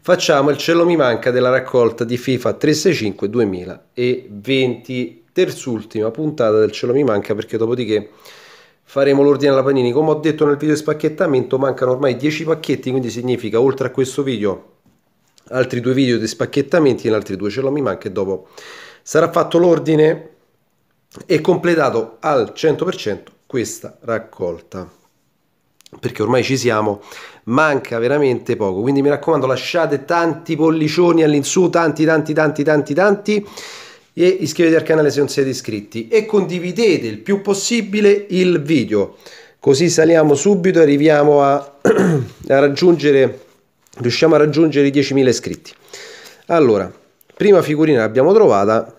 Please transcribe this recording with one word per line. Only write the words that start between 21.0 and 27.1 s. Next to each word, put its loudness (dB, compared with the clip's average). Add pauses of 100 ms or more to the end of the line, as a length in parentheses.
e 0
completato -2
al -2
cento -2
per -6
cento -10 (140)
questa -8
raccolta, -10 (1080)
perché -8
ormai 0
ci -2
siamo, -2 (420)